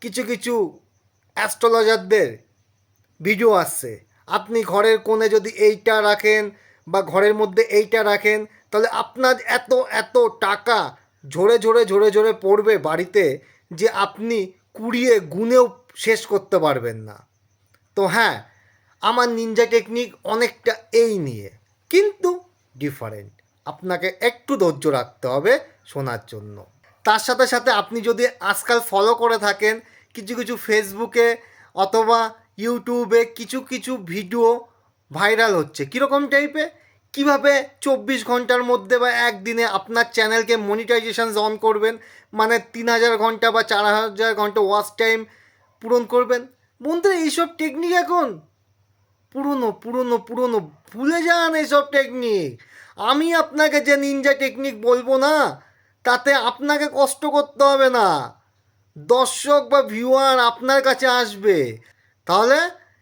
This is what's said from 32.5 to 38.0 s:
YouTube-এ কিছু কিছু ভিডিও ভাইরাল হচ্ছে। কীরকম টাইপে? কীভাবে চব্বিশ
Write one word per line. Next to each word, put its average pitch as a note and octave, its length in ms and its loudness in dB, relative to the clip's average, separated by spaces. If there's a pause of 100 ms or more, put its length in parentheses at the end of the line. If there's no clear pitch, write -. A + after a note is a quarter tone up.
YouTube-এ A#3 640 0
কিছু A#3 360 -12
কিছু B3+ 360 -10
ভিডিও G#3+ 680 -2 (480)
ভাইরাল G#3 420 2
হচ্ছে। D3 300 -4
কীরকম C#4 420 -2
টাইপে? D4 420 -2 (440)
কীভাবে C#4 500 2 (180)
চব্বিশ B3 440 -2